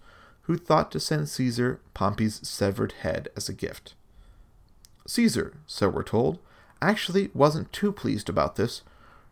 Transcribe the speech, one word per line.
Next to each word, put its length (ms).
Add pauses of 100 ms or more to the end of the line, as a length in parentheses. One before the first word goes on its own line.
(420)
who 160
thought 340
to 80
send 300
Caesar 500 (140)
Pompey's 520
severed 540
head 340
as 140
a 60
gift. 400 (1120)
Caesar, 480 (120)
so 220
we're 140
told, 360 (440)
actually 500
wasn't 400
too 180
pleased 380
about 280
this, 260 (500)